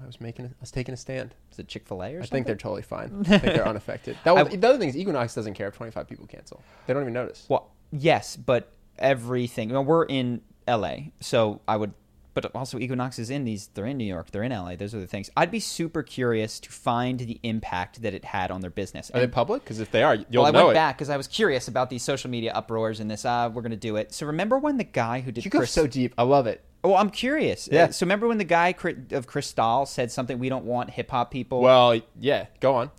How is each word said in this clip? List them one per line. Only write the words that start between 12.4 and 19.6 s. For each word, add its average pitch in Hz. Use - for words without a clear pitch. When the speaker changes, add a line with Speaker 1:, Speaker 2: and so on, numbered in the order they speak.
Speaker 2:
also, 131
Equinox 123
is 117
in 139
these. 107
They're 101
in 139
New 123
York. 90
They're 104
in 127
L 95
A. 90
Those 104
are 113
the 90
things. 98
I'd 170
be 220
super 165
curious 113
to -
find 123
the 120
impact 110
that 104
it -
had 92
on 92
their 90
business. 87
Speaker 1:
Are -
they 123
Speaker 2:
And 123
Speaker 1:
public? 196